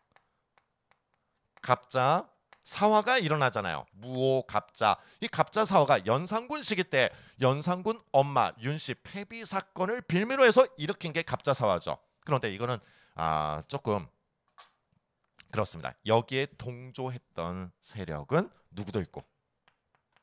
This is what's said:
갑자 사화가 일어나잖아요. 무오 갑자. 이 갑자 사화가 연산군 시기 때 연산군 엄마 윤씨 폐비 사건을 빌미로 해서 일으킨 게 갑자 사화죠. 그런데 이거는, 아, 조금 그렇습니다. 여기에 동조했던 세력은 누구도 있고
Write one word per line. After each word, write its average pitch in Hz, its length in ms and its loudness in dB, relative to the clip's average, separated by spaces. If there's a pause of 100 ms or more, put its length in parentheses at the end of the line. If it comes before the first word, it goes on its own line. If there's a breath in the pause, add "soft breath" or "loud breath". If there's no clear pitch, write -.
(1600)
갑자 131 680 0 (340)
사화가 214 540 2
일어나잖아요. 123 720 -2
무오 127 540 0
갑자. 104 500 0 (240 loud breath)
이 226 80 -6
갑자 214 380 0
사화가 139 400 4
연산군 214 580 -2
시기 185 200 2
때 127 260 2 (320 loud breath)
연산군 180 600 0 (100)
엄마 135 500 4
윤씨 135 320 -6 (100)
폐비 214 400 -12
사건을 196 580 -4
빌미로 220 440 2
해서 240 200 8 (120)
일으킨 160 340 -6
게 160 120 -2
갑자 - 300 -2
사화죠. 92 440 0 (260)
그런데 123 300 0
이거는, 117 240 -2 (380 soft breath)
아, 78 520 -2
조금 104 400 -4 (1400)
그렇습니다. 85 420 -6 (120)
여기에 113 420 0 (100)
동조했던 120 1160 -10 (100)
세력은 95 680 -4 (200)
누구도 190 320 -6
있고 - 220 -12 (1000)